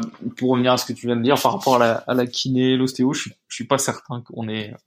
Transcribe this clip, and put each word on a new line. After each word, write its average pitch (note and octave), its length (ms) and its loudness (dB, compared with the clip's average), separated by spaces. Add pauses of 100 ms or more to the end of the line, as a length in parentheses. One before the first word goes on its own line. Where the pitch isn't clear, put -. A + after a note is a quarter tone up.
(380)
pour B2+ 140 0
revenir B2 200 2
à A#2+ 60 4
ce - 80 -4
que - 80 -8
tu - 140 -10
viens A#2+ 100 0
de A#2 40 -2
dire C3+ 180 4
par A#2+ 140 2
rapport B2+ 220 2
à A#2+ 40 4
la, A#2 140 4 (140)
à B2 60 0
la B2 120 2
kiné, B2+ 520 0
l'ostéo, C3 360 0
je - 80 -6
suis, - 100 -10 (160)
je - 80 -14
suis A2+ 120 -10
pas C#3 100 2
certain A#2+ 440 -6
qu'on A#2 260 -10
ait G#2+ 260 -8 (140)